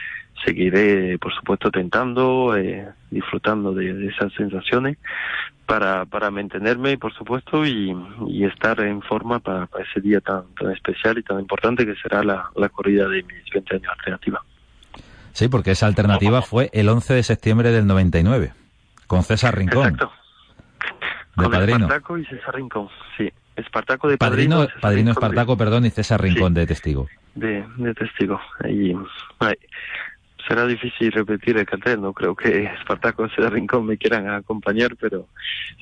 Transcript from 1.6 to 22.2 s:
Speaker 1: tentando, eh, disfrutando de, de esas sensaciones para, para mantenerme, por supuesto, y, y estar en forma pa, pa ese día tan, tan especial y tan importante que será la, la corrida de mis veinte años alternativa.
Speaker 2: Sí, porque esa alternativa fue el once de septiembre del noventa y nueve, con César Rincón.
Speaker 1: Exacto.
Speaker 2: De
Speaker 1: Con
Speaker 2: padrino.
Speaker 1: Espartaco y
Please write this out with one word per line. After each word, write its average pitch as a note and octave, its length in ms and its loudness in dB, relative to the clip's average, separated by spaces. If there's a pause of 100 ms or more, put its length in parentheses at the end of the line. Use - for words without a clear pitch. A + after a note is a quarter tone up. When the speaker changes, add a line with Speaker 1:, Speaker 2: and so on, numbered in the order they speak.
Speaker 1:
tentando, B2 840 2
eh, F#2+ 320 -2 (220)
disfrutando G2+ 640 -2
de, F#2 180 -2
de G2 140 -6
esas G2 280 -4
sensaciones A#2+ 640 -2 (680)
para, F#2+ 400 0
para G#2 240 -2
mantenerme, G#2+ 640 -2
por A2+ 160 -6
supuesto, B2+ 540 -2
y, G#2 280 -2 (340)
y G2+ 160 0
estar A2 360 0
en G#2 220 -2
forma A2 380 -2
pa, F#2 260 -4
pa G2 160 -10
ese G2+ 180 -4
día G2+ 200 2
tan, F#2+ 240 -4 (100)
tan F#2+ 160 -4
especial A2 480 -2
y A2+ 60 -8
tan G2 160 -4
importante A2+ 440 0
que G#2 120 -4
será G#2 260 -2
la, F#2+ 320 -2
la G2+ 140 2
corrida G2+ 400 2
de F#2+ 160 -2
mis - 280 -18
veinte F#2+ 220 -2
años F#2+ 160 -6
alternativa. F#2+ 540 -6 (880)
Speaker 2:
Sí, - 160 2
porque G#2+ 240 2
esa G#2+ 140 2
alternativa G2+ 540 4
fue B2 320 0
el G#2 160 4
once A#2 260 2
de B2 100 4
septiembre A#2 480 2
del A2 140 4
noventa F#2 340 6
y - 20 4
nueve, G2+ 300 2 (560)
con F2+ 160 4
César G#2+ 340 2
Rincón. F#2+ 300 4
Speaker 1:
Exacto. F2+ 240 -2 (1200)
Speaker 2:
De F2+ 80 2
Speaker 1:
Con F#2 80 2
Speaker 2:
padrino. G2+ 260 4
Speaker 1:
Espartaco C#3+ 400 0
y D#3 80 -6